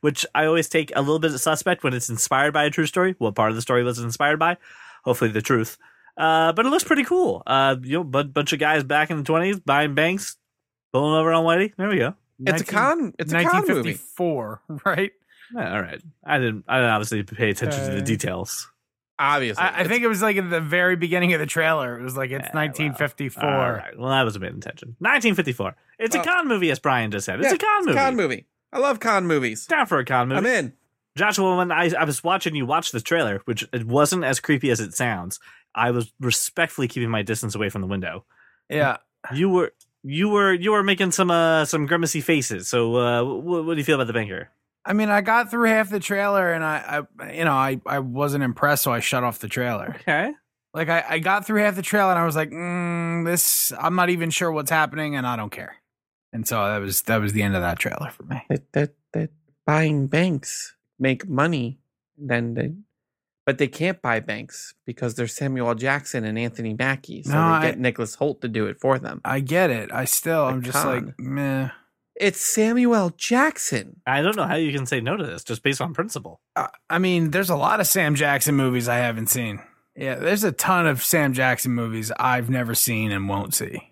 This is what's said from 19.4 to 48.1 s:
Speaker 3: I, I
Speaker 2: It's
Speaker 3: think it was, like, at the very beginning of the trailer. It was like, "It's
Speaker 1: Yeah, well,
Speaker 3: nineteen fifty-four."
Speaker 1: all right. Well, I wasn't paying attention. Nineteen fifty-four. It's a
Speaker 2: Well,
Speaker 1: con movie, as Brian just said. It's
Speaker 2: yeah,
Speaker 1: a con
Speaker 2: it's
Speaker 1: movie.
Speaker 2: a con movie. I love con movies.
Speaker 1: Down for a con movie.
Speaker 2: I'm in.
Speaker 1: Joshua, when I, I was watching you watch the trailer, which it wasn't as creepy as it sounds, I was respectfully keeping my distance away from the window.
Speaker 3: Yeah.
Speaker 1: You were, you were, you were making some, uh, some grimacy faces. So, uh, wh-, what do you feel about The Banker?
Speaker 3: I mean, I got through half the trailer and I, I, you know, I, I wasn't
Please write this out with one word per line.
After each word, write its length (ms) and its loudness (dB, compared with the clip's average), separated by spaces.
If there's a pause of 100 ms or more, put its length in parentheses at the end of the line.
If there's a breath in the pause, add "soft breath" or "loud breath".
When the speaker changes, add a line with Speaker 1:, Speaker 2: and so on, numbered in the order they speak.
Speaker 3:
I, 140 0
I 40 0
Speaker 2:
It's 100 2
Speaker 3:
think 120 0
it 60 2
was, 140 0
like, 160 2
at 100 -2
the 140 0
very 340 2
beginning 380 2
of 60 0
the 60 -2
trailer. 540 0
It 20 -10
was 140 -6
like, 140 -4
"It's 140 -6
Speaker 1:
Yeah, 100 -10
well, 100 0
Speaker 3:
nineteen 300 -4
fifty-four." 500 -4
Speaker 1:
all 280 0
right. 260 -10
Well, 120 -4
I 140 4
wasn't 200 -4
paying 120 -10
attention. 440 -14
Nineteen 340 2
fifty-four. 420 -2 (220 soft breath)
It's 160 -2
a 40 2
Speaker 2:
Well, 80 -2
Speaker 1:
con 220 0
movie, 220 2
as 80 0
Brian 320 0
just 160 -4
said. 140 -4
It's 80 2
Speaker 2:
yeah, 60 4
Speaker 1:
a 40 -2
con 200 2
Speaker 2:
it's 80 0
Speaker 1:
movie. 120 4
Speaker 2:
a 40 4
con 140 2
movie. 300 -2 (260)
I 60 -6
love 220 0
con 260 2
movies. 400 0
Speaker 1:
Down 200 2
for 120 2
a 60 0
con 240 2
movie. 100 2
Speaker 2:
I'm 80 2
in. 260 0 (440)
Speaker 1:
Joshua, 400 2
when 160 0
I, 220 2
I 100 2
was 200 -4
watching 300 0
you 100 0
watch 280 0
the 80 -2
trailer, 440 0
which 280 -4
it 140 -4
wasn't 380 4
as 160 0
creepy 300 0
as 100 2
it 140 -6
sounds, 460 -4 (340 loud breath)
I 160 0
was 200 -2 (100)
respectfully 680 -2
keeping 220 -4
my 120 0
distance 320 -4
away 140 -2
from 140 -6
the 60 -6
window. 360 -6 (460 soft breath)
Speaker 3:
Yeah. 280 0 (360)
Speaker 1:
You 160 2
were, 220 2 (320)
you 240 0
were, 260 4
you 160 0
were 140 4
making 260 2
some, 200 2
uh, 340 4
some 220 0
grimacy 340 0
faces. 480 0
So, 280 2
uh, 280 2
wh-, 420 -4
what 80 0
do 40 -2
you 60 -2
feel 120 4
about 100 2
The 60 -4
Banker? 380 -4 (340)
Speaker 3:
I 80 -2
mean, 180 2
I 100 4
got 300 2
through 180 2
half 220 2
the 100 -2
trailer 520 2
and 120 -2
I, 380 -2 (160)
I, 140 -14
you 120 -2
know, 80 4
I, 320 0
I 140 -2
wasn't 460 -2